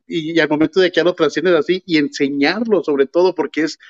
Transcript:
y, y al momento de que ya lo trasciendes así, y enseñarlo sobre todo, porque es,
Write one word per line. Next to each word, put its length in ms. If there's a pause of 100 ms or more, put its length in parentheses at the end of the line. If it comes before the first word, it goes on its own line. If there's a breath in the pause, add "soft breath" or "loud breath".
y, 300
y 20
al 100
momento 320
de 100
que 60
ya 80
lo 100
trasciendes 400
así, 300
y 120
enseñarlo 840
sobre 240
todo, 280
porque 280
es, 160 (100)